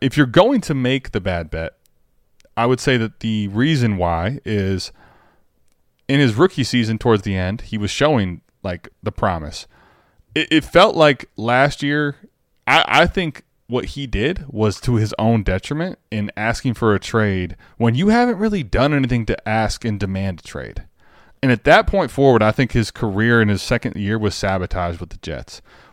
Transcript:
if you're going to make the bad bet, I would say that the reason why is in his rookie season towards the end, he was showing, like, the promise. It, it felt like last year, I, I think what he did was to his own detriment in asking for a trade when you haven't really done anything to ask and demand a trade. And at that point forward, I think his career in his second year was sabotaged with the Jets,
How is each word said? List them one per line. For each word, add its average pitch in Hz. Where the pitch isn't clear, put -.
if 135
you're 151
going 190
to -
make 131
the 104
bad 87
bet, 82
I 117
would 127
say 131
that 113
the 107
reason 117
why 87
is 98
in 139
his 123
rookie 147
season 113
towards 107
the 98
end, 92
he -
was 104
showing, 110
like, 90
the 104
promise. 82
It, 156
it 156
felt 190
like 151
last 123
year, 147
I, 151
I 156
think 170
what 120
he -
did 123
was 107
to 123
his 107
own 110
detriment 143
in 104
asking 113
for 110
a 95
trade 95
when 117
you 170
haven't 240
really 208
done 127
anything 123
to -
ask 110
and 104
demand 95
a -
trade. -
And 135
at 113
that 185
point -
forward, 131
I 107
think 120
his 117
career 113
in 107
his 101
second -
year 113
was 104
sabotaged 90
with 87
the -
Jets, -